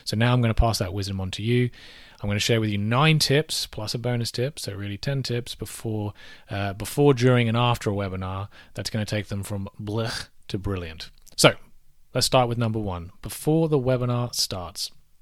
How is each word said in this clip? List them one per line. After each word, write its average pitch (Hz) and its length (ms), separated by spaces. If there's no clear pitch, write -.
So - 100
now 120 200
I'm 123 80
gonna 113 100
pass 113 280
that 90 120
wisdom 98 260
on 95 120
to 101 120
you. 120 280
I'm 101 80
gonna 101 120
share 113 200
with 110 80
you 101 80
nine 131 440
tips, - 440
plus - 300
a 127 40
bonus 120 320
tip, 131 280
so - 160
really 101 240
ten 139 240
tips 120 320
before, 107 580
uh, 98 240
before, 139 400
during, 120 340
and 113 80
after 120 320
a 104 60
webinar 95 540
that's - 160
gonna 107 160
take 107 220
them 98 140
from 98 240
blech 113 460
to 110 100
brilliant. 90 500
So 127 180
let's 127 140
start 127 240
with 117 80
number 113 200
one. 87 340
Before 156 440
the 151 140
webinar 123 540
starts, - 560